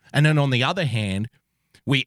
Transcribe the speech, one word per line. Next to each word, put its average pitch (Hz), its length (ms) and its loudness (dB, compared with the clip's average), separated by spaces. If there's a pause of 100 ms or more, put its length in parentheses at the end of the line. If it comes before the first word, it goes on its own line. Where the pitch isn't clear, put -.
(120)
And 147 140 4
then 156 120 2
on 139 120 2
the 123 140 0
other 180 220 -2
hand, 107 420 -4 (580)
we 135 200 0